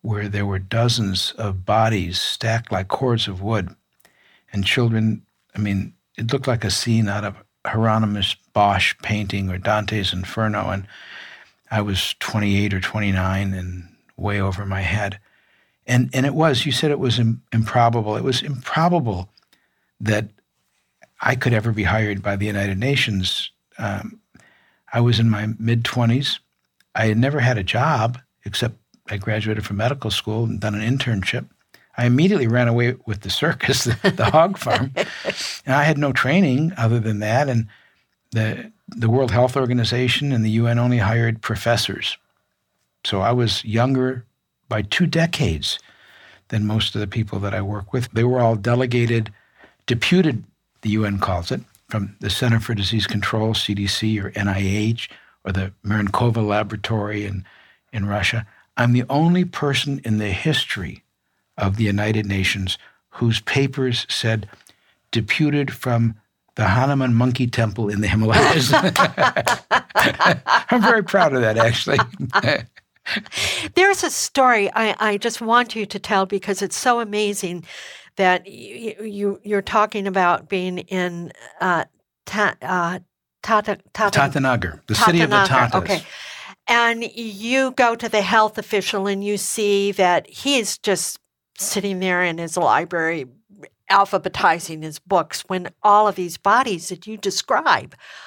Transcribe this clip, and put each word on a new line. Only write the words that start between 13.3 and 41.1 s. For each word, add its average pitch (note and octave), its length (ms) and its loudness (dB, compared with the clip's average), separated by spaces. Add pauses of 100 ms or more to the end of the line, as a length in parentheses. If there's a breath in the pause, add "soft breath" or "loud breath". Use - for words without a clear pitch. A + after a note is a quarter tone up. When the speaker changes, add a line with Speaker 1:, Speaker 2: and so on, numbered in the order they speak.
Speaker 1:
and F2+ 360 -8 (280)
way G2+ 240 -2
over G2 240 -2
my G2 160 -4
head. G2 400 -2 (640)
And, B2 280 2
and C3 100 2
it C#3 100 0
was, D#3 300 2
you C#3 80 -2
said D#3 200 0
it C#3 80 -2
was A#2+ 180 0
im-, A#2 240 2 (100)
improbable. A2+ 640 2
It - 80 -4
was B2+ 160 0
improbable C3+ 880 0 (720)
that G#2+ 280 0 (920)
I B2+ 140 0
could B2 180 0
ever A2+ 200 0
be G#2 100 -2
hired G#2 400 0
by G2+ 140 -2
the G#2 100 -2
United G2 320 -2
Nations, G#2+ 720 -2 (280)
um, G2+ 420 -8 (720 soft breath)
I A#2+ 80 2
was A#2+ 180 4
in A2+ 120 4
my G#2+ 180 -2 (100)
mid-twenties. A#2 800 0 (560)
I A2 120 0
had A2 120 2
never C3+ 220 2
had A#2+ 180 2
a F#2+ 60 -4
job, B2 540 0 (260)
except A#2 320 -4 (320)
I G#2 80 -6
graduated G#2 480 -4
from G2+ 140 -6
medical A#2+ 320 -2
school A2 340 -2
and G2+ 160 -4
done G#2+ 140 -4
an A2+ 240 0
internship. A2 500 -2 (480 soft breath)
I B2 100 0
immediately D3 400 4
ran A#2+ 220 2
away A#2+ 260 2 (120)
with G#2 140 -4
the F#2+ 100 -8
circus, - 540 0
<laughs> - 0 -
the, - 260 2
the - 200 2
hog F3 280 4
farm. C3+ 360 0
Speaker 2:
<laughs> - 720 -8
Speaker 1:
And C3 100 2
I C#3+ 80 4
had D#3 140 2
no C#3+ 140 0
training D3+ 640 2
other A#2 240 2
than G#2+ 200 -2
that. A#2+ 280 0
And A2+ 200 0 (640 soft breath)
the, A2 400 -4 (160)
the A#2 220 -2
World C3 200 2
Health B2 260 2
Organization B2 760 0
and A2+ 120 2
the A2 60 2
U A#2 160 2
N A#2 120 2
only B2 200 2
hired A2+ 440 0